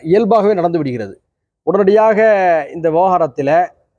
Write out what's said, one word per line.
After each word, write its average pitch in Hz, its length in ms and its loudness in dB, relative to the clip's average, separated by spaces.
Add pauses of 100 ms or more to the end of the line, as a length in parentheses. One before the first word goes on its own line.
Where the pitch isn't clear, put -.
இயல்பாகவே 208 500 0
நடந்து 170 240 -2
விடுகிறது. 123 440 -8 (420)
உடனடியாக 208 560 2 (540)
இந்த 165 180 -4
விவகாரத்துல 165 760 0 (320)